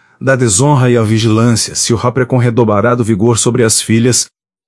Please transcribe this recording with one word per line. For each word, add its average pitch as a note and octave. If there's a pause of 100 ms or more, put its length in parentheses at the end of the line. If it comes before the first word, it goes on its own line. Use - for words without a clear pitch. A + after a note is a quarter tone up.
(200)
da C3+
desonra B2+
e A#2+
a A#2
vigilância, A2
se -
opera B2
com C3
redobrado A#2
vigor A2
sobre A#2+
as A2+
filhas, A#2 (380)